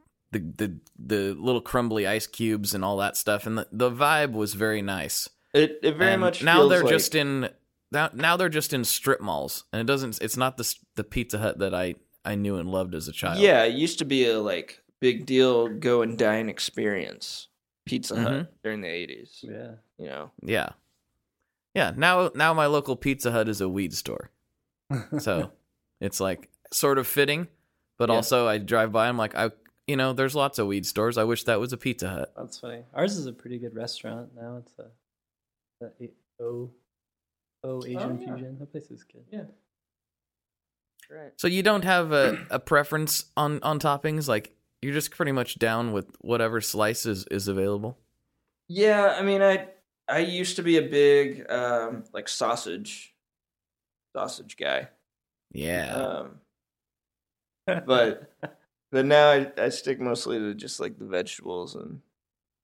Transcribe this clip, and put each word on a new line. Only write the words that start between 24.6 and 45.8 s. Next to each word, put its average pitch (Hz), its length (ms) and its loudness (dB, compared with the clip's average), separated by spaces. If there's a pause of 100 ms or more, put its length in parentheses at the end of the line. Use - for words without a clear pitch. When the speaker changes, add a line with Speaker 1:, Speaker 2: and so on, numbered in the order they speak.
Speaker 3:
<laughs> 135 280 -4
Speaker 1:
So 92 320 -2 (480)
it's, - 200 -4
like, 95 300 -4 (220)
sort 139 280 2
of 120 80 -2
fitting, 147 400 0 (500)
but 120 120 2
Speaker 3:
Yeah. 113 80 4
Speaker 1:
also 120 300 2
I 107 120 2
drive 110 320 0
by, 113 180 2
I'm 123 80 -2
like, 107 180 -2
I, 110 140 0 (380)
you 147 100 -2
know, 131 160 0
there's 131 220 0
lots 139 240 0
of 104 80 0
weed 98 180 -2
stores. 117 320 0
I 110 60 4
wish 117 220 0
that 110 140 2
was 123 140 -4
a 120 40 -6
Pizza 117 300 -4
Hut. 82 300 -6
Speaker 3:
That's - 220 -16
funny. 120 240 -14 (100)
Ours 185 240 -2
is 147 80 -8
a 120 80 -10
pretty 123 240 -14
good 117 180 -12
restaurant 117 600 -12
now. 120 220 -14
It's 117 200 -20
a, 113 80 -20 (960)
the 117 240 -16
A-, - 380 -20
O, 120 260 -8 (920)
O 131 220 -8
Asian 123 160 -8
Speaker 2:
Oh, 123 200 -6
yeah. 127 40 -12 (100)
Speaker 3:
Fusion. 131 240 -14
That 143 120 -16
place 147 200 -14
is 117 120 -20
good. 120 280 -20
Speaker 2:
Yeah. 208 120 -12 (1700)
Right. 147 280 -18
Speaker 1:
So - 100 -4
you 185 160 0
don't 208 200 2
have 175 280 2
a, 139 260 4 (140)
a - 80 -2
preference 151 640 0 (100)
on, 151 280 0
on 151 160 0
toppings? 151 480 0
Like, 107 260 -2 (280)
you're 139 120 -4
just 147 180 -4
pretty 147 200 -2
much 127 260 -2
down 113 340 0